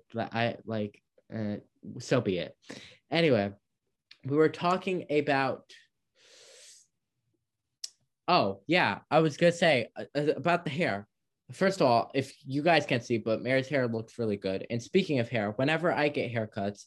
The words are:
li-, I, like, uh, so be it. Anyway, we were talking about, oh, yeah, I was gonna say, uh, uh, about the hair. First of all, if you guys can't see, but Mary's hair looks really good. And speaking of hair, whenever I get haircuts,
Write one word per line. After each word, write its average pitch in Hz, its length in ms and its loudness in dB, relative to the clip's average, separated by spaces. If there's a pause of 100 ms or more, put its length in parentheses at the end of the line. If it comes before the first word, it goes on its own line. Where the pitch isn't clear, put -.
(140)
li-, 113 180 -4
I, 117 340 -2
like, 107 360 -6 (320)
uh, 104 240 -6 (420)
so 127 220 0
be 92 180 -2
it. 73 180 -8 (540)
Anyway, 131 400 2 (720)
we 139 120 0
were 156 120 6
talking 180 600 -2
about, 135 560 0 (2750)
oh, 120 380 2
yeah, 147 320 2 (120)
I 151 80 6
was 160 160 2
gonna 170 160 6
say, 160 460 2
uh, 110 80 -10 (100)
uh, 147 120 0 (100)
about 170 260 0
the 180 60 -4
hair. 127 360 -2 (460)
First 190 300 0
of 147 60 6
all, 117 280 4
if 135 180 -2 (120)
you 135 180 -4
guys 160 220 4
can't 123 180 -2
see, 117 140 0
but 110 260 -2
Mary's 131 240 0
hair 135 220 0
looks 113 280 -6
really 110 200 -2
good. 95 320 -4
And 117 120 -4
speaking 156 380 0
of 113 80 0
hair, 107 240 -2
whenever 156 400 0
I 139 160 0
get 143 260 -4
haircuts, 107 540 -4